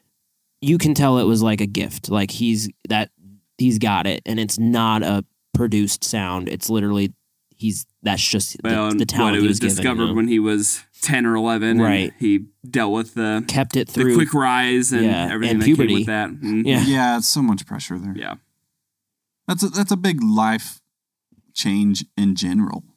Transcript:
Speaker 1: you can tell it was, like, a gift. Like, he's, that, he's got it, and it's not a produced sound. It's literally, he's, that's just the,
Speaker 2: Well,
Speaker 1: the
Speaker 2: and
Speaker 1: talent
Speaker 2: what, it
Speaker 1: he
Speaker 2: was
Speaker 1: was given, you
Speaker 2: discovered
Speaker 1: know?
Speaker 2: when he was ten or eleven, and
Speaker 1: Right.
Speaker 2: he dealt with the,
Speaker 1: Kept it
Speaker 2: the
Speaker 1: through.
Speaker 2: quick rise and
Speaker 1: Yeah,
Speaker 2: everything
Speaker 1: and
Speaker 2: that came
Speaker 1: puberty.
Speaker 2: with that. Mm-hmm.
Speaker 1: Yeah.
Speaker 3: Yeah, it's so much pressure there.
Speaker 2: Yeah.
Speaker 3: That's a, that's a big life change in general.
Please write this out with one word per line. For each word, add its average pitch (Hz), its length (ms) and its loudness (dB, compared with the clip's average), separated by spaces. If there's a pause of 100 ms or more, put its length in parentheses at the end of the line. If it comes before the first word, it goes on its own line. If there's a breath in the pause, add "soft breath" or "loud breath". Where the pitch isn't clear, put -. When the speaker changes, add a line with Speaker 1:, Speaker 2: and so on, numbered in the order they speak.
(600 soft breath)
Speaker 1:
you 160 180 4
can 151 160 2
tell 135 240 4
it 117 60 2
was, 110 180 4
like, 107 180 2
a 104 60 -2
gift. 101 440 -6
Like, 101 200 0
he's, 110 380 -2 (200)
that, 107 220 -2 (480)
he's 127 200 2
got 101 280 0
it, 92 200 -4
and 110 140 -2
it's 107 180 -4
not 113 440 2
a 98 220 -2 (300)
produced 104 480 0
sound. 92 460 -6
It's - 220 -8
literally, 101 420 0 (420)
he's, 107 320 -6 (160)
that's 98 240 -2
just - 260 -2 (100)
the, 113 80 -2
Speaker 2:
Well, 107 200 0
Speaker 1:
the 107 100 0
Speaker 2:
and 110 80 0
Speaker 1:
talent 110 240 0
Speaker 2:
what, 101 60 0
it 104 40 2
Speaker 1:
he 104 60 4
Speaker 2:
was - 20 4
Speaker 1:
was 101 100 0
given, 117 100 0
you 98 120 -2
Speaker 2:
discovered 113 240 0
Speaker 1:
know? 107 80 -2
Speaker 2:
when 113 140 0
he 117 100 2
was 107 420 0 (220)
ten 127 240 0
or 117 100 2
eleven, 113 340 0
and 113 100 4
Speaker 1:
Right. 101 380 2
Speaker 2:
he 104 280 0 (220)
dealt 120 240 -2
with 113 220 -4
the, 110 320 -2
Speaker 1:
Kept 135 300 0
it 120 120 0
Speaker 2:
the - 120 -16
Speaker 1:
through. 127 160 4
Speaker 2:
quick 147 180 2
rise 127 580 2
and 117 120 2
Speaker 1:
Yeah, 90 260 0
Speaker 2:
everything 110 240 0
Speaker 1:
and 110 80 2
Speaker 2:
that 110 40 0
came 156 100 6
Speaker 1:
puberty. 113 180 2
Speaker 2:
with 101 120 0
that. 107 240 -2
Mm-hmm. 107 360 -4
Speaker 1:
Yeah. 131 180 2
Speaker 3:
Yeah, 127 340 2
it's 113 100 -2
so 147 140 0
much 107 240 0
pressure 92 320 -10
there. 98 180 -8
Speaker 2:
Yeah. 50 180 -10 (1120)
Speaker 3:
That's 180 140 -4
a, 196 80 0
that's 196 220 -2
a 202 40 2
big 175 260 0
life 110 580 0 (720)
change 101 500 0 (120)
in 98 180 2
general. 92 500 -2 (120)